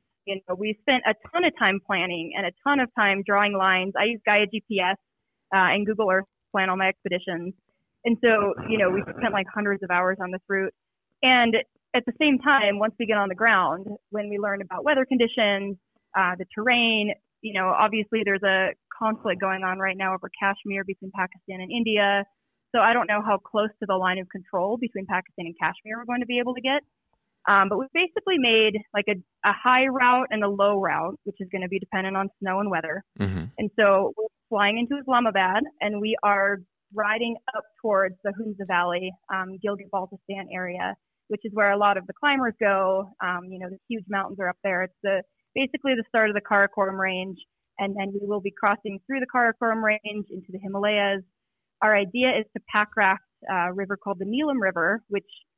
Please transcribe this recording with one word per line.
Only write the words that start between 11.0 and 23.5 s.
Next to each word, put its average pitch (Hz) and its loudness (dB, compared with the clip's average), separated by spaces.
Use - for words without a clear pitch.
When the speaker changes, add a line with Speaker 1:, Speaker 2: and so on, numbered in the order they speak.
Speaker 1:
And 240 6
at 247 0
the 233 -4
same 294 4
time, 214 2
once 214 0
we 233 -4
get 208 2
on 202 2
the 185 -6
ground, 190 2
when 208 -6
we 202 -6
learn 202 -4
about 180 -8
weather 269 4
conditions, 220 0
uh, 180 2
the 185 -8
terrain, 226 2
you 214 -8
know, 190 0
obviously 214 2
there's 196 0
a 190 2
conflict 220 -2
going 190 -2
on 185 -4
right 190 -2
now 190 -2
over 185 -8
Kashmir 196 -4
between 190 -12
Pakistan 185 -8
and 185 -12
India. 208 0
So 240 2
I 226 6
don't 240 0
know 208 0
how 214 0
close 208 -2